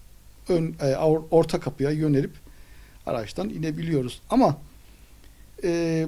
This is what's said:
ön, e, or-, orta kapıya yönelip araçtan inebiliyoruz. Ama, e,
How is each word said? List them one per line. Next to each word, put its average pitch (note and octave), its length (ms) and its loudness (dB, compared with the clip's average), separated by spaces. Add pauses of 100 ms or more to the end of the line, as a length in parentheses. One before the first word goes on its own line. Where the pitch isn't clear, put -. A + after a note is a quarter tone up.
(480)
ön, E3 320 0
e, D#3 40 -2
or-, D#3 460 2
orta E3 300 4
kapıya C#3 300 -2
yönelip D3+ 420 2 (760)
araçtan B2+ 440 -6
inebiliyoruz. D#3+ 800 -4
Ama, G#3+ 280 4 (1040)
e, E3 440 0